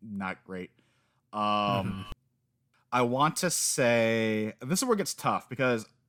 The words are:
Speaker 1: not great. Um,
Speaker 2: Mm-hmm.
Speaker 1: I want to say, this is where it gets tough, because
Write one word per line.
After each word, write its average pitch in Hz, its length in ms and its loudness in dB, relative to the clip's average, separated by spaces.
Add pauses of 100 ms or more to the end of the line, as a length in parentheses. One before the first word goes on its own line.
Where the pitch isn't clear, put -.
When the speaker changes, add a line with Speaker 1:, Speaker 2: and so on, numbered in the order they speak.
Speaker 1:
not 98 440 -8
great. 90 260 -10 (600)
Um, 107 100 -4
Speaker 2:
Mm-hmm. 101 600 -2 (920)
Speaker 1:
I 123 100 2
want 131 360 2
to 180 120 0
say, 113 1080 2
this 160 200 -2
is 269 60 -2
where 247 80 2
it 214 40 2
gets 180 180 -4
tough, 107 340 -2
because 123 380 0 (220)